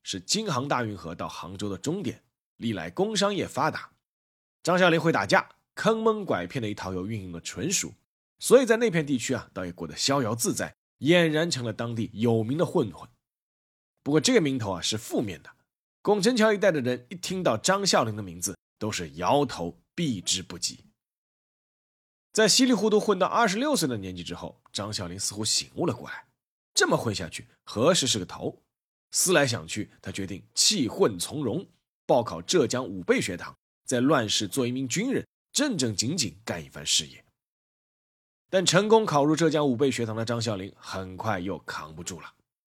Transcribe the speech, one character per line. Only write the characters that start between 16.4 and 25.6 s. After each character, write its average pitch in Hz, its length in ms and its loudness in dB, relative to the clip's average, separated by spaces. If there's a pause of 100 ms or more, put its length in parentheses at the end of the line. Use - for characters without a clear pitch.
一 208 40 0
带 196 140 4
的 156 80 2
人 123 300 -2
一 196 60 -10
听 185 280 -6
到 120 140 2
张 196 280 0
啸 170 200 4
林 110 100 -6
的 107 80 -8
名 90 160 -12
字， 90 180 -6 (200)
都 107 140 -4
是 82 200 -6
摇 95 340 2
头 85 360 -8 (120)
避 131 280 -2
之 95 200 -2
不 87 160 -14
及。 - 280 -8 (1500)
在 214 160 4
稀 247 180 6
里 254 80 4
糊 208 160 2
涂 208 100 6
混 196 200 0
到 180 80 4
二 226 200 4
十 185 100 0
六 285 180 0
岁 160 120 0
的 120 100 -2
年 95 180 -8
纪 87 80 -10
之 82 100 -10
后， - 280 -12 (100)
张 104 200 -8
啸 101 160 -6
林 90 120 -10
似 - 140 -6
乎 104 100 -6
醒 - 320 -2